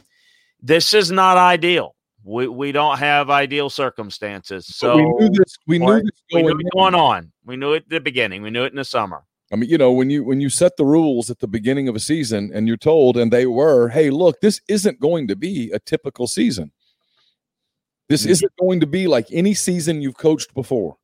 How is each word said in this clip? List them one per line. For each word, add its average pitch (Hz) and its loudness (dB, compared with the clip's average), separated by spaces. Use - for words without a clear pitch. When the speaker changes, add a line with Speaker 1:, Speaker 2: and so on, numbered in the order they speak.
Speaker 1:
this 160 0
is 202 2
not 185 4
ideal. 175 2
We, 117 -6
we 135 -8
don't 147 0
have 143 0
ideal 143 0
circumstances. 101 -10
Speaker 2:
But 123 2
we 156 6
knew 160 2
Speaker 1:
So, - 4
Speaker 2:
this, 190 2
we 170 0
knew 175 0
Speaker 1:
or 214 4
Speaker 2:
this 208 -4
Speaker 1:
we 170 4
knew 160 2
Speaker 2:
going 156 -2
Speaker 1:
it 170 -8
Speaker 2:
in. 180 -4
Speaker 1:
going 190 2
on. 110 0
We 127 -12
knew 143 -4
it 160 -2
at - -20
the 160 -4
beginning. 117 -4
We 107 -12
knew 120 -4
it 139 -6
in 131 -14
the 139 -8
summer. 98 -6
Speaker 2:
I 101 -4
mean, 117 -4
you 160 2
know, 127 6
when 131 2
you, 143 0
when 135 -2
you 139 -2
set 175 0
the 147 0
rules 143 2
at 117 -10
the 117 -6
beginning 127 -2
of 110 -4
a - -4
season 113 -4
and 107 -2
you're 117 0
told, 139 4
and 117 2
they 123 2
were, 127 2
"Hey, 143 2
look, 160 2
this 202 2
isn't 190 -2
going 151 0
to 101 -2
be 127 -6
a 107 -4
typical - -6
season. 120 -4
This 147 0
Speaker 1:
Mm-hmm. - -4
Speaker 2:
isn't 185 0
going 180 0
to 156 2
be 180 -2
like 127 0
any 185 0
season 165 -4
you've 131 -8
coached 156 0
before. 113 -6